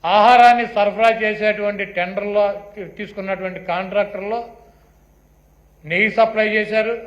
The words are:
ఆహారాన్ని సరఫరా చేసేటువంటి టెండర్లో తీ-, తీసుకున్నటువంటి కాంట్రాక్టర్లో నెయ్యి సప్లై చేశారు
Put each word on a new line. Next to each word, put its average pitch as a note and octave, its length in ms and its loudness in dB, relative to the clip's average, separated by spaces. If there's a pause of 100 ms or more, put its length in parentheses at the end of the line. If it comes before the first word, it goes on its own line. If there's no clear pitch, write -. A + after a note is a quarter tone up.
ఆహారాన్ని A#3+ 600 6 (100)
సరఫరా G#3 340 2 (140)
చేసేటువంటి G#3 600 -2 (140)
టెండర్లో G3+ 460 -2 (300)
తీ-, F#3 240 -14
తీసుకున్నటువంటి F#3+ 600 -8 (100)
కాంట్రాక్టర్లో G3 680 -4 (1400)
నెయ్యి F3+ 340 0
సప్లై A3 280 2 (120)
చేశారు G#3+ 360 -2 (140)